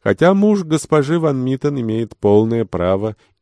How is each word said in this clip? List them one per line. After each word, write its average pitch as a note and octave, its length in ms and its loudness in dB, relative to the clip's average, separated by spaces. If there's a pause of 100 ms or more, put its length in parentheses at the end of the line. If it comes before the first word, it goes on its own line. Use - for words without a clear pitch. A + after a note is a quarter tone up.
«Хотя D#3+ 320 2
муж G3+ 300 2
госпожи D#3 560 -2
Ван D3 240 -2
Миттен C3+ 340 -4
имеет A2+ 380 -4
полное A2 480 2
право F#2+ 520 -2 (260)